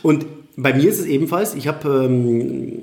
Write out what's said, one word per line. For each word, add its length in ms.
Und 220
bei 160
mir 160
ist 120
es 60
ebenfalls, 500
ich 100
habe, 420
ähm, 760